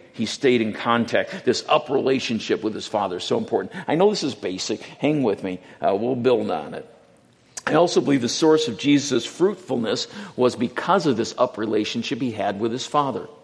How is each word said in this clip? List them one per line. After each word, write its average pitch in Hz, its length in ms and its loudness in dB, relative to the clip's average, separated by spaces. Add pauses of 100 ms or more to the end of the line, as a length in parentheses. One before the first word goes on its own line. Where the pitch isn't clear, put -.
(140)
He 113 140 -4
stayed 127 340 4
in 107 100 0
contact. 113 720 0
This - 220 0
up 151 220 2
relationship 120 760 0
with 107 120 -2
his - 100 -10
Father 98 320 -2
is - 60 -8
so 117 160 0
important. 104 340 -2 (140)
I 135 80 0
know 196 160 4
this 202 100 -4
is 135 140 -4
basic. - 440 -6 (200)
Hang 143 240 2
with 104 200 0
me. 92 160 -6 (220)
Uh, 95 180 2
we'll 123 160 -2
build 117 360 2
on 76 240 -6
it. - 120 -12 (760)
I - 80 -4
also 170 280 4
believe 139 200 2
the 117 80 0
source 156 380 4
of 110 100 -6
Jesus' 131 480 2
fruitfulness 131 840 -2 (280)
was 120 200 2
because 170 520 0
of 120 100 2
this - 220 -2
up 123 180 0
relationship 110 640 -2
he 120 120 -4
had 101 260 -4
with 113 120 -2
his 131 140 -6
Father. 127 420 -2 (160)